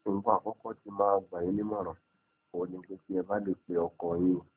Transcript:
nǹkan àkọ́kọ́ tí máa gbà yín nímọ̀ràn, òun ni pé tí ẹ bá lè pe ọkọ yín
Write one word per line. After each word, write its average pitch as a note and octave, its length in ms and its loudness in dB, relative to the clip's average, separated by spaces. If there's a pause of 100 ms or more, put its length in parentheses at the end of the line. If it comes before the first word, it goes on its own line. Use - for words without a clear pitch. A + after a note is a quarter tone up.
nǹkan G2+ 320 0
àkọ́kọ́ G#2+ 400 -4
tí - 160 -16
máa G2+ 280 4
gbà F#2+ 220 -4
yín F2+ 160 0
nímọ̀ràn, G2+ 420 -4 (560)
òun F2+ 140 -2
ni F2+ 120 -10
pé F#2+ 180 -14
tí - 140 -14
ẹ F#2 100 0
bá G2 160 -2
lè G2 200 -2
pe - 180 -8
ọkọ E2+ 380 0
yín F2+ 260 4 (180)